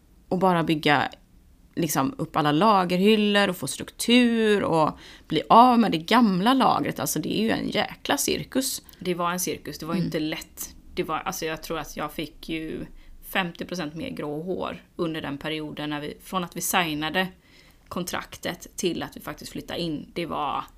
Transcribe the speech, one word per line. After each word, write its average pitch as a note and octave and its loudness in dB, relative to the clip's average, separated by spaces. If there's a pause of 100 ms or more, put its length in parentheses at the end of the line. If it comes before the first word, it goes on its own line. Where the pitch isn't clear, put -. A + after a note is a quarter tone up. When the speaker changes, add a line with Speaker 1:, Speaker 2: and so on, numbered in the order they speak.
(280)
Speaker 1:
och F#3+ 0
bara F3 4
bygga D3+ 2 (680)
liksom D3+ 0
upp - -6
alla D3+ 4
lagerhyllor G3+ 4
och F#3 -2
få - -8
struktur A#3 2
och D#3+ 2 (300)
bli D#3+ 0
av A#3 10
med G#3 4
det E3 0
gamla G#3+ 4
lagret, - 2
alltså - -4
det - -2
är - 0
ju A3 0
en - -2
jäkla - -2
cirkus. - -2 (160)
Speaker 2:
Det F3 -2
var F3 -2
en F3+ -2
cirkus, - -6
det D#3 -10
var E3+ -2
ju F#3+ 0
Speaker 1:
Mm. E3 0
Speaker 2:
inte D#3+ -2
lätt. - -8 (200)
Det F3+ -2
var, D#3 -4
alltså - -6
jag D#3+ -6
tror E3 -6
att - -12
jag D3+ -6
fick - -10
ju D#3+ -8 (360)
femtio F3+ -4
procent E3 -8
mer D#3+ -10
grå D3+ -8
hår - -6 (140)
under D#3+ -4
den C#3+ -8
perioden D3+ -8
när D3 -6
vi, D3+ -10
från F#3 -6
att - -12
vi F3 -8
signade E3+ 0 (600)
kontraktet - -8 (100)
till E3+ -2
att C#3 -10
vi - -16
faktiskt - -12
flyttade - -8
in. D#3+ -6
Det E3+ -6
var, D3 -4 (140)